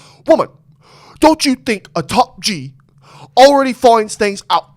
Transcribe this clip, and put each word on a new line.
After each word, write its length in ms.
Woman, 220
don't 260
you 100
think 400
a 80
top 380
G 320
already 360
finds 420
things 340
out? 280